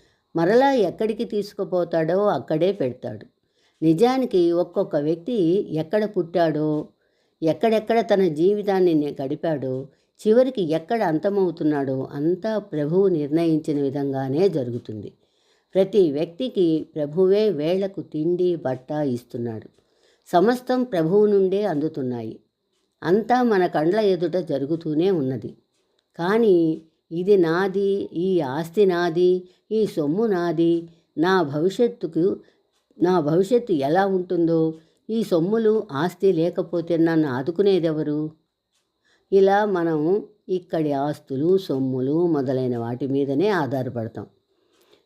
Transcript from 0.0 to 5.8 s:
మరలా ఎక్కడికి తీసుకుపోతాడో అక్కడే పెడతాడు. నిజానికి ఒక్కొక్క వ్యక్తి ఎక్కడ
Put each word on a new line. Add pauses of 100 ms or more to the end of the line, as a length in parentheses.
మరలా
ఎక్కడికి
తీసుకుపోతాడో
అక్కడే
పెడతాడు. (560)
నిజానికి
ఒక్కొక్క
వ్యక్తి
ఎక్కడ